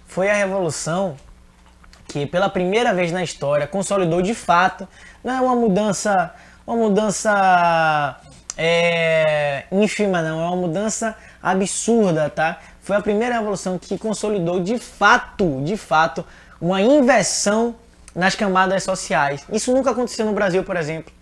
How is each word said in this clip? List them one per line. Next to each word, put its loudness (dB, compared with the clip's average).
Foi -2
a 2
revolução -2
que -6
pela 0
primeira 0
vez 0
na -2
história -2
consolidou 0
de 0
fato, 0
não -4
é -2
uma 2
mudança, 0
uma -4
mudança, 2
é, 0
ínfima 0
não, -4
é -2
uma -4
mudança -4
absurda, 0
tá? -4
Foi -4
a 0
primeira 0
revolução -4
que -8
consolidou -2
de -2
fato, 0
de -2
fato, 0
uma 0
inversão 2
nas 0
camadas 0
sociais. -2
Isso 0
nunca 2
aconteceu -4
no -2
Brasil, 0
por -6
exemplo. -6